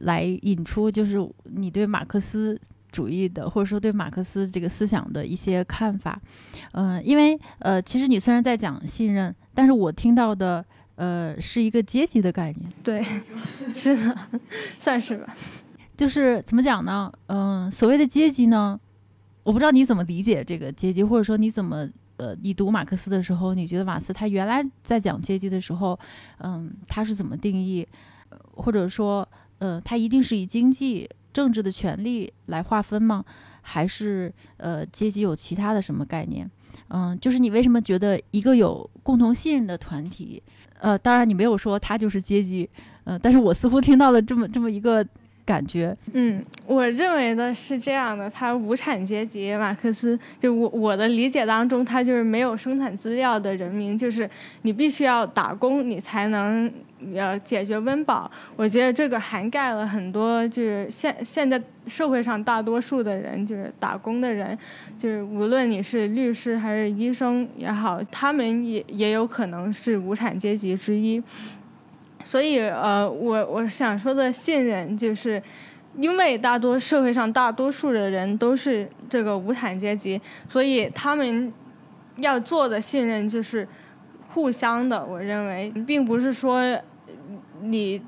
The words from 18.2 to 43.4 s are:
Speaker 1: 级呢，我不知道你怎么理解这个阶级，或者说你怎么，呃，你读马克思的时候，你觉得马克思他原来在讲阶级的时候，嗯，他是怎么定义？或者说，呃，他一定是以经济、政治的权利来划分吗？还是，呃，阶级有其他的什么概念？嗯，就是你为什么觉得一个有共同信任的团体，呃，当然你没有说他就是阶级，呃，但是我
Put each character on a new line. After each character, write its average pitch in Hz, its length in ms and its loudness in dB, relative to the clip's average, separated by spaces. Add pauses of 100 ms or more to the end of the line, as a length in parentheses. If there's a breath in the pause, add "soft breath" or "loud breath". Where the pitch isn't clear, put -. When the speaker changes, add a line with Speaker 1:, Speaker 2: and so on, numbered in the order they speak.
Speaker 1:
级 254 180 4
呢， 208 300 4 (680)
我 214 100 2
不 208 40 2
知 220 60 4
道 302 80 6
你 262 140 8
怎 240 100 4
么 180 80 0
理 170 180 -4
解 196 220 2
这 170 160 -6
个 - 100 -8
阶 185 220 -2
级， 180 100 2
或 214 160 4
者 220 60 4
说 214 140 0
你 220 120 2
怎 214 140 -4
么， 151 240 -4 (300)
呃， 113 260 -10
你 196 100 -2
读 196 160 0
马 214 140 0
克 170 120 -4
思 185 140 -8
的 190 140 0
时 180 100 -2
候， 185 200 0
你 180 120 -2
觉 175 120 -4
得 190 80 -2
马 185 100 -4
克 175 60 -6
思 - 100 -8
他 214 160 -4
原 196 180 0
来 247 160 0 (220)
在 233 160 0
讲 196 220 -2
阶 190 180 -2
级 196 100 -4
的 185 120 -2
时 - 100 -10
候， 180 260 -2 (420 loud breath)
嗯， 165 320 -8 (160)
他 214 160 -4
是 220 120 -2
怎 196 100 -4
么 151 120 -6
定 196 180 -2
义？ 185 320 -2 (640 soft breath)
或 - 180 -2
者 196 160 2
说， 202 400 -2 (320 soft breath)
呃， 180 220 -4
他 - 140 -6
一 226 120 0
定 262 140 4
是 247 160 0
以 185 80 -4
经 233 260 4
济、 254 380 -4 (240)
政 277 180 2
治 214 120 -2
的 190 80 -2
权 180 320 -4
利 233 280 -6 (160)
来 165 140 -4
划 214 200 0
分 208 200 -2
吗？ 220 240 2 (360 loud breath)
还 165 260 -2
是， 190 440 -4 (260 soft breath)
呃， 156 280 -6
阶 - 240 -2
级 202 120 -2
有 185 140 0
其 - 200 -8
他 208 180 -2
的 208 80 2
什 - 120 -6
么 - 120 -4
概 165 200 -6
念？ 175 240 -8 (400 loud breath)
嗯， 180 300 -2
就 262 120 2
是 254 80 2
你 247 100 4
为 220 140 6
什 254 80 6
么 233 100 6
觉 190 160 2
得 196 220 2 (120)
一 208 80 0
个 254 160 6
有 208 320 4 (140)
共 262 160 2
同 233 160 6
信 302 240 0
任 240 80 0
的 175 120 -4
团 147 300 -8
体， - 340 -14 (380 soft breath)
呃， 202 180 4
当 240 200 4
然 240 100 6
你 214 60 4
没 185 100 2
有 226 140 4
说 202 220 0
他 214 180 -4
就 220 100 0
是 196 140 -2
阶 202 200 2
级， 185 280 -4 (340 loud breath)
呃， 180 140 -6
但 233 140 4
是 262 80 10
我 208 120 6